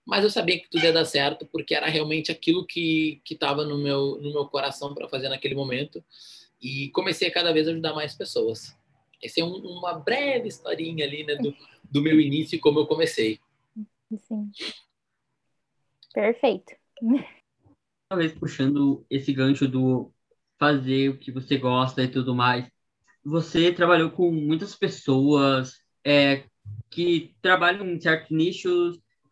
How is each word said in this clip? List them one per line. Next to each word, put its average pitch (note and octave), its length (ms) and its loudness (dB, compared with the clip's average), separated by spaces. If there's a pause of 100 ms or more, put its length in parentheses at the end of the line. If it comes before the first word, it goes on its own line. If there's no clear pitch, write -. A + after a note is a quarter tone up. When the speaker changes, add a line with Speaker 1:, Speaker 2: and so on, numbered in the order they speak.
Speaker 1:
mas G3+ 180 0
eu G#3 60 4
sabia F3 300 0
que - 100 -20
tudo E3 140 -2
ia E3 80 6
dar D#3+ 140 4
certo, C#3+ 400 -2
porque D#3 300 -4
era D3 120 -2
realmente D3+ 440 -2
aquilo E3 340 0
que, D#3+ 580 -2
que D#3+ 120 -12
tava D3 280 -2
no D3 140 -4
meu, C#3 440 -2
no D3 120 -8
meu C#3+ 120 -2
coração C#3+ 480 -6
pra - 140 -10
fazer C3+ 220 -6
naquele C3+ 260 -6
momento, C#3 480 -6 (580)
e C3+ 280 -8
comecei F#3 380 -2
a - 60 -4
cada E3+ 200 0
vez D#3 140 2
ajudar D#3+ 260 -4
mais D3+ 200 -6
pessoas. A2+ 600 -6 (480)
Essa A#2+ 180 -4
é - 20 0
um, E3+ 100 -6
uma F3 400 -10
breve A#3+ 540 -2
historinha E3 580 -6
ali, D3 180 -8
né, D3 120 -4
do, C#3+ 200 -4 (280)
do C#3+ 180 0
meu D#3 180 6
início D3+ 360 0
e D#3+ 40 -2
como D3 200 4
eu D3+ 80 0
comecei. D3 520 0 (880)
Speaker 2:
Sim. G#3 240 -8 (1600)
Perfeito. A3 600 0 (1300)
Speaker 3:
Talvez E3 240 0
puxando C#3 760 0
esse C3+ 220 -2
gancho C3+ 360 2
do B2+ 440 0 (480)
fazer C3+ 500 2
o C3 80 -4
que - 140 -14
você C3 260 -2
gosta C3 460 0
e B2+ 40 0
tudo B2+ 280 -2
mais, B2 340 2 (540)
você E3 480 2
trabalhou E3+ 400 4
com F3 200 2
muitas D#3+ 440 -2
pessoas, C#3 1000 2 (280)
é, C#3+ 400 4 (440)
que E3+ 520 -2
trabalham F#3 460 2
em F3 120 -4
certos D#3+ 320 0
nichos F3 680 0 (320)